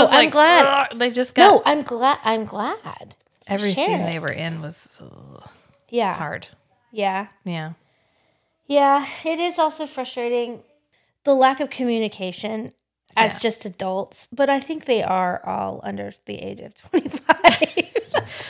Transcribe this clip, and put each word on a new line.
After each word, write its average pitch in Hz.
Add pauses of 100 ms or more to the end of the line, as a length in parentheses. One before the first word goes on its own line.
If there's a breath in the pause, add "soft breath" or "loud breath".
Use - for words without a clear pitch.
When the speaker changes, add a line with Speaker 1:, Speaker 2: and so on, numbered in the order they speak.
Speaker 1:
was 247
Speaker 2:
I'm - (100)
Speaker 1:
like, 311
Speaker 2:
glad. 285
Speaker 1:
ugh, 233
they 240
just 247
Speaker 2:
No, 370
Speaker 1:
got -
Speaker 2:
I'm 294
glad. 247
I'm 220
glad. 247 (320)
Speaker 1:
every 202
Speaker 2:
Share 269
Speaker 1:
scene 415
Speaker 2:
it. 170
Speaker 1:
they 165
were 156
in 165
was, -
ugh, - (400 loud breath)
Speaker 2:
Yeah. 214
Speaker 1:
hard. 147 (420)
Speaker 2:
Yeah. 202 (160)
Speaker 1:
Yeah. 165 (920)
Speaker 2:
Yeah, 277 (180)
it 320
is 339
also 311
frustrating, 240 (600)
the 277
lack 262
of 277
communication 220 (440)
as 220
Speaker 1:
Yeah. -
Speaker 2:
just 220
adults, 190
but 277
I 277
think 311
they 226
are 185
all -
under 196 (140)
the -
age 202
of -
twenty-five. - (600 loud breath)